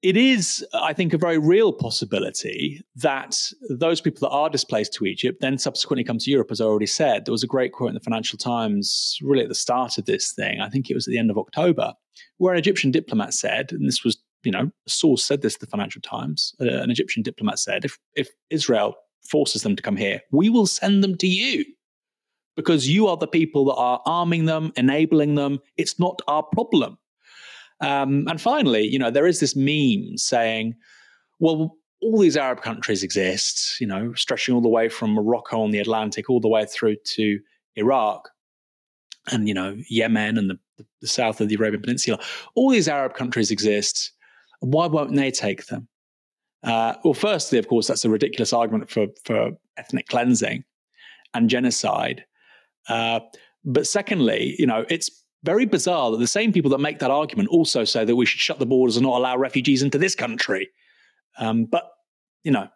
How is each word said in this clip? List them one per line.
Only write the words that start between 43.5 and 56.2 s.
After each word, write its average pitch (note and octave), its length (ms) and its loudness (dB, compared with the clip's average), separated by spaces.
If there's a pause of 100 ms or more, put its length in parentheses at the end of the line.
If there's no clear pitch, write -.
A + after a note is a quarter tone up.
exist. G#2 600 -2 (480)
Why D#3 260 2
won't D3 280 0
they C#3 160 2
take - 360 -4
them?" A#2 200 -10 (760)
Uh, A2+ 340 0 (100)
well, D#3 80 4
firstly, F#3+ 440 0
of G#2+ 120 0
course, A#2 180 2
that's - 160 -2
a A#2+ 60 2
ridiculous A2 420 0
argument A2 380 0
for, G#2+ 180 0 (160)
for A2+ 280 0 (260)
ethnic - 320 -10
cleansing B2 560 0 (680)
and A#2 160 2
genocide. B2 760 -2 (640)
Uh, A2+ 320 -2 (420)
but C#3 240 0
secondly, C3 720 0
you D3 80 4
know, A2+ 220 0
it's E3+ 200 -2 (340)
very G3+ 220 2
bizarre E3+ 460 0
that A2 60 0
the A#2+ 100 0